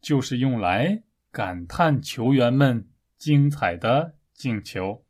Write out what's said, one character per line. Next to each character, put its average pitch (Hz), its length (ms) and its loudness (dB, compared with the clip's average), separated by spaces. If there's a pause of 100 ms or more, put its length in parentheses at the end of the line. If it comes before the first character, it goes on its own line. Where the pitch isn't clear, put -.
就 143 200 0
是 123 180 -4
用 127 200 0
来 110 460 0 (260)
感 90 380 -8
叹 151 340 2
球 127 320 0
员 120 180 4
们 127 380 2 (260)
精 143 320 2
彩 101 280 -2
的 139 400 0 (160)
进 113 280 -6
球。 98 500 -8